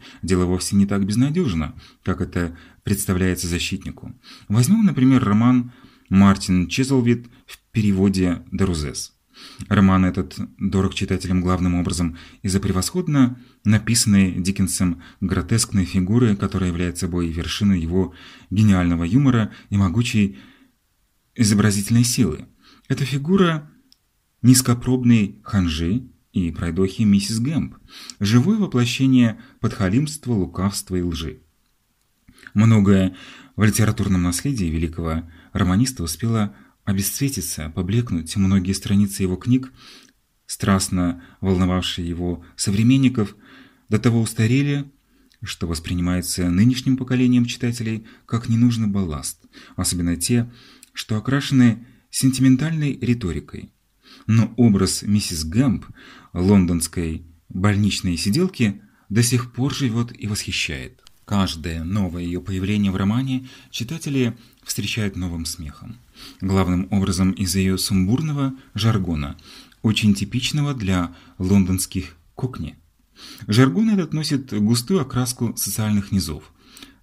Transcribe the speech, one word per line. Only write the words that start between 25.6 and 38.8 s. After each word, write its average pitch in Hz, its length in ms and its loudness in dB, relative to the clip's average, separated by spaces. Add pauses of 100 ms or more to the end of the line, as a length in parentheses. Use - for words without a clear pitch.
и 87 180 -2
пройдохи 90 520 -2
миссис 101 380 2
Гэмп, 127 340 -2 (460)
живое 123 360 4
воплощение 123 840 2 (220)
подхалимства, 120 720 -2
лукавства 92 640 -4
и 90 60 -2
лжи. 80 380 -6 (1120)
Многое 101 600 4 (400)
в 98 80 0
литературном 101 580 0
наследии 98 440 -2
великого 80 640 -4 (240)
романиста 101 500 0
успело 104 520 -2 (300)
обесцветиться, 98 920 -4
поблекнуть. 92 600 -4
Многие 95 360 2
страницы 98 520 0